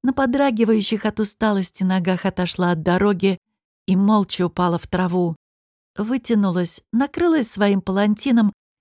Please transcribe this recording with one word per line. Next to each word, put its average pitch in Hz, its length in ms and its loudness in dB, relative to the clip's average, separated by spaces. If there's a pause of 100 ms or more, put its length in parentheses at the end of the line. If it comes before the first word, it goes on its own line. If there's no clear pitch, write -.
на 262 100 0
подрагивающих 233 920 0
от 214 140 -4
усталости 202 640 -2
ногах 185 420 0
отошла 180 460 -2
от 160 100 -4
дороги 185 560 0 (480)
и 190 80 2
молча 196 520 2
упала 175 320 0
в - 100 -12
траву. 175 480 -2 (600)
Вытянулась, 202 840 -2 (100)
накрылась 294 580 0
своим 202 300 0
палантином, 208 720 0 (280)